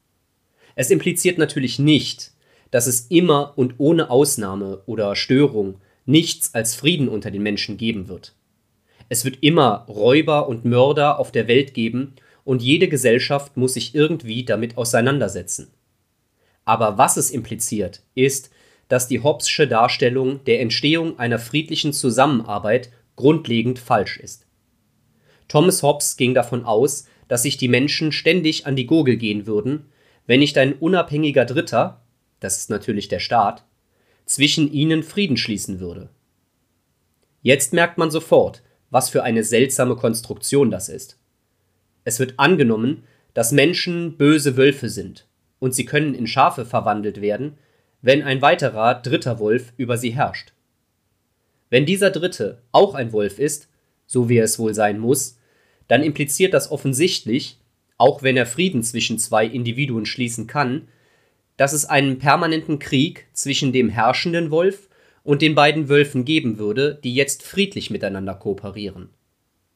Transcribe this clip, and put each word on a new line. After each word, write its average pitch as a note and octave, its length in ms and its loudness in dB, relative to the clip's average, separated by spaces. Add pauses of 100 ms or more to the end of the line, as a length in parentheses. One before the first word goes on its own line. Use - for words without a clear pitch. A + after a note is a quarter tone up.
(760)
Es C3 140 -2
impliziert F3 480 0
natürlich C#3+ 420 -2
nicht, - 520 2 (380)
dass A#2+ 180 0
es B2+ 200 -2
immer D#3 500 0
und B2 200 0
ohne D#3+ 320 2
Ausnahme G2+ 760 -2
oder G#2 320 -4
Störung A2 640 0 (240)
nichts - 500 0
als A2+ 200 -4
Frieden C#3+ 340 0
unter G#2+ 200 -6
den G2 140 -6
Menschen G#2 320 -4
geben G#2 320 -6
wird. - 280 -18 (720)
Es B2+ 160 -4
wird C3 160 -6
immer A#2+ 480 4
Räuber C#3+ 580 2
und A#2 160 -6
Mörder C#3+ 560 2
auf - 140 -6
der A2+ 160 -2
Welt C#3 240 2
geben A#2+ 400 -4 (320)
und B2 160 0
jede D#3+ 260 2
Gesellschaft C3 720 0
muss B2+ 160 0
sich - 200 -8
irgendwie C#3+ 520 -2
damit A#2 320 -4
auseinandersetzen. A#2 920 -2 (960)
Aber A2 340 0
was D3+ 200 4
es C#3 120 -2
impliziert, A2+ 760 -6 (120)
ist, C3 360 0 (360)
dass B2 220 0
die A#2 100 -2
Hobbes'sche D3+ 460 0
Darstellung B2+ 800 0
der B2 160 2
Entstehung D#3 580 -2
einer A#2+ 200 -2
friedlichen D3 520 -4
Zusammenarbeit A2 1000 0 (280)
grundlegend B2 600 0
falsch G#2+ 380 -2
ist. - 300 -20 (1000)
Thomas F3 340 4
Hobbes C#3+ 320 0
ging B2+ 180 2
davon B2 300 0
aus, A#2 420 0 (220)
dass A#2+ 160 -2
sich C#3+ 140 -4
die B2+ 100 0
Menschen D3 460 0
ständig D#3+ 520 0
an C#3 120 -2
die B2+ 80 -4
Gurgel C3+ 320 4
gehen G#2 280 -4
würden, A2+ 420 -4 (380)
wenn B2 140 4
nicht C#3+ 180 2
ein C3+ 140 4
unabhängiger D3+ 720 0
Dritter, C3 580 -2 (380)
das - 200 -6
ist - 100 -12
natürlich G2+ 400 -4
der F2 100 -4
Staat, A2 460 0 (600)
zwischen D3 460 2
ihnen D#3 320 0
Frieden E3+ 320 -2
schließen G2 460 -6
würde. F#2 300 -12 (1300)
Jetzt - 320 2
merkt E3+ 240 2
man E3 120 0
sofort, D3 540 2 (300)
was B2 160 2
für C3+ 140 0
eine A2+ 220 0
seltsame B2 500 2
Konstruktion A#2 760 0
das F#2 200 -6
ist. - 280 -16 (840)
Es - 160 -4
wird C3 160 -4
angenommen, C#3 720 2 (280)
dass A#2+ 200 0
Menschen E3+ 640 0
böse C#3+ 400 4
Wölfe C3+ 320 2
sind F#2 400 -12 (300)
und C3 140 -2
sie - 120 -4
können D3+ 280 -2
in A#2 140 -6
Schafe C3 380 0
verwandelt G#2 560 -4
werden, B2 360 -4 (440)
wenn C#3 200 4
ein C3+ 200 -4
weiterer B2+ 540 2
dritter B2 440 -4
Wolf G#2+ 380 0
über A#2+ 200 -4
sie A#2+ 120 -4
herrscht. A#2 420 -4 (1200)
Wenn C3 160 2
dieser F#3+ 260 0
Dritte D#3 520 -6 (100)
auch G3 200 6
ein A#2 200 -6
Wolf G#2 260 -2
ist, D3 300 -4 (380)
so B2 200 2
wie A#2 120 4
es A2 200 0
wohl A2 140 -2
sein G#2 260 0
muss, B2+ 400 -2 (480)
dann B2+ 160 4
impliziert D#3 500 0
das - 160 -2
offensichtlich, C#3 880 -2 (380)
auch C#3 260 4
wenn C3 120 2
er A#2+ 100 2
Frieden D#3 380 -2
zwischen A2+ 360 -4
zwei A2 260 0
Individuen A#2+ 600 -4
schließen A#2 420 -6
kann, C#3+ 420 -4 (640)
dass C#3 160 2
es D3 140 -2
einen C#3 340 0
permanenten D3+ 580 0
Krieg D3 540 -2
zwischen C3+ 400 -2
dem B2+ 160 2
herrschenden D3+ 640 0
Wolf F#3 380 0 (340)
und D3 200 2
den D#3 100 4
beiden D3+ 340 4
Wölfen C#3+ 380 2
geben C3 320 0
würde, B2 460 -2
die B2 100 -6
jetzt C#3 300 -2
friedlich G3 480 -4
miteinander G2 420 -6
kooperieren. F#2+ 760 -10 (680)